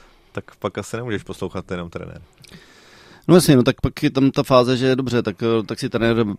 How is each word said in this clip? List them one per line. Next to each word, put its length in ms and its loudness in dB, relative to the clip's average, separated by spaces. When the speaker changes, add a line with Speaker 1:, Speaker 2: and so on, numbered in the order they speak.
Speaker 1:
tak 280 -14
pak 180 -8
asi 200 -10
nemůžeš 260 -8
poslouchat 480 -12
jenom 180 -10
trenér. 320 -16
Speaker 2:
No 80 8
jasně, 200 6
no 80 6
tak 180 0
pak 220 -4
je 60 2
tam 220 2
ta 120 -2
fáze, 340 4
že 180 0
dobře, 260 -2
tak, 220 -6
eh, 220 0
tak 140 -10
si 100 -6
trenér 360 0